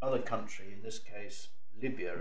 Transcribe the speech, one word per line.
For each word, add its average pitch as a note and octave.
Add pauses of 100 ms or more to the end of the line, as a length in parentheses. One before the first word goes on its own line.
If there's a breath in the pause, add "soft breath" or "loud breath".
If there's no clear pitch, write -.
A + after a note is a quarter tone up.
other C3
country, G#2+
in G2
this -
case G2+ (340)
Libya, F2+